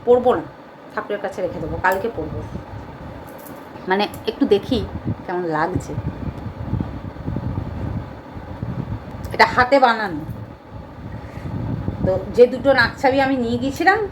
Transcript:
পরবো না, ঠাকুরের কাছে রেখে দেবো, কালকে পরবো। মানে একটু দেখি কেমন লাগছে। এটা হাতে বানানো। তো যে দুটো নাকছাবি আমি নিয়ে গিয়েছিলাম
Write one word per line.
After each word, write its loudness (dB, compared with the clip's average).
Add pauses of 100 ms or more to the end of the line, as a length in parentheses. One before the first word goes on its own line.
পরবো 8
না, 0 (520)
ঠাকুরের -4
কাছে -4
রেখে -2
দেবো, -4
কালকে 2
পরবো। -4 (1500)
মানে 2 (180)
একটু 0
দেখি 4 (420)
কেমন -2
লাগছে। 0 (3500)
এটা 4
হাতে 4
বানানো। 4 (1900)
তো 4 (160)
যে 12
দুটো 2
নাকছাবি 4
আমি 4
নিয়ে 0
গিয়েছিলাম 2 (120)